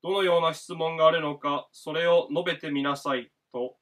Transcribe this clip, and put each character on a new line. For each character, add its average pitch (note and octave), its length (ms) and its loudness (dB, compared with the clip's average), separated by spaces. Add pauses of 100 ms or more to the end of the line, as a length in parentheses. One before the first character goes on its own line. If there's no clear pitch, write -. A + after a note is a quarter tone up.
ど F3+ 100 -4
の G3 120 2
よ F3 140 4
う - 20 4
な D#3+ 140 0
質 - 180 -14
問 D#3+ 240 -4
が D#3+ 100 4
あ D#3+ 60 10
る E3 80 0
の D3 180 -4
か、 C#3+ 320 -4
そ - 220 -12
れ E3+ 160 0
を E3+ 220 4
述 D#3+ 140 -2
べ E3+ 120 -2
て D#3 140 -8
み C#3+ 120 -2
な C#3+ 140 -2
さ C#3 180 -4
い、 A#2+ 160 -6 (220)
と。 B2+ 300 -6